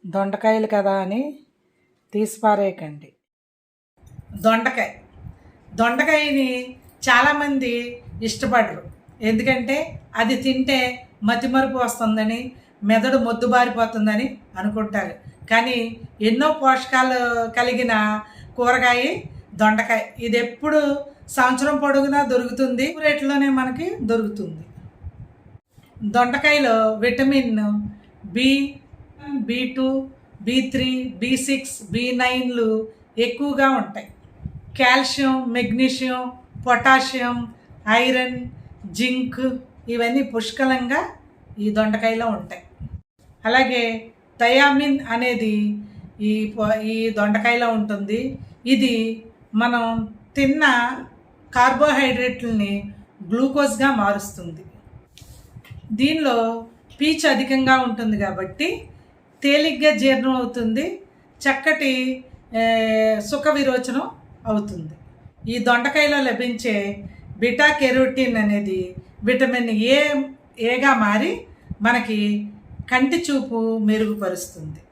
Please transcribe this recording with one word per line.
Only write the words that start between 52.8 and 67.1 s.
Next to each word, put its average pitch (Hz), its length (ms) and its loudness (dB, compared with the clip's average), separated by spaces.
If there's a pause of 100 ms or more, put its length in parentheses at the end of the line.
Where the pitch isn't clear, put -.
గ్లూకోజ్గా 269 640 2
మారుస్తుంది. 196 680 -4 (1300)
దీనిలో 233 760 0 (360)
పీచు 311 280 2
అధికంగా 262 520 2
ఉంటుంది 220 360 -2
కాబట్టి 190 720 -4 (560)
తేలిగ్గా 294 480 4
జీర్ణం 254 440 2
అవుతుంది, 240 640 -4 (420)
చక్కటి, 262 840 0 (340)
ఏ, 226 60 2 (560)
సుఖ 285 240 -6 (100)
విరోచనం 262 560 0 (380)
అవుతుంది. 185 460 -4 (580)
ఈ 240 60 -2
దొండకాయలో 277 640 2
లభించే 214 840 -2 (320)